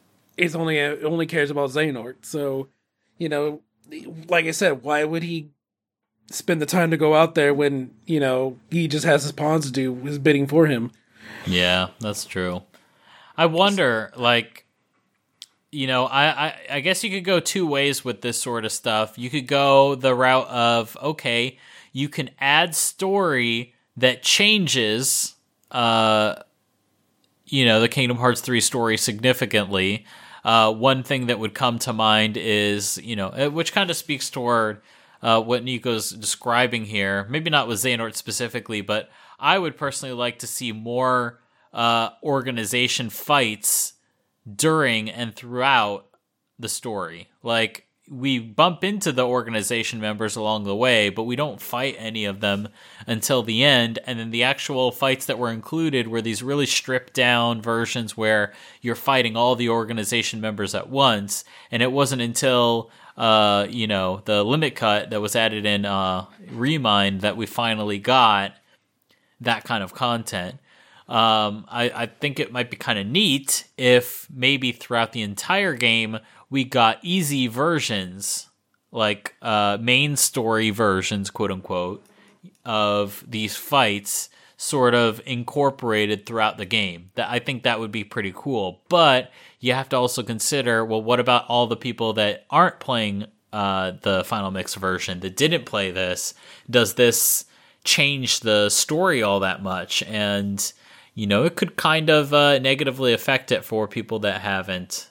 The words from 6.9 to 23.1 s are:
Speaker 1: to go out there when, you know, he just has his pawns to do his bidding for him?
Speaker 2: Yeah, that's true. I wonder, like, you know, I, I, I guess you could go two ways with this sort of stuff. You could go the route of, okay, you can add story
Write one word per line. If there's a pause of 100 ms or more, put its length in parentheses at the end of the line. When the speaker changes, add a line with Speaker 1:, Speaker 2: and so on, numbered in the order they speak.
Speaker 1:
to
go
out
there
when, (160)
you
know, (140)
he
just
has
his
pawns
to
do
his
bidding
for
him? (540)
Speaker 2:
Yeah, (120)
that's
true. (760)
I
wonder,
like, (1080)
you
know,
I,
I, (180)
I
guess
you
could
go
two
ways
with
this
sort
of
stuff.
You
could
go
the
route
of,
okay, (340)
you
can
add
story (220)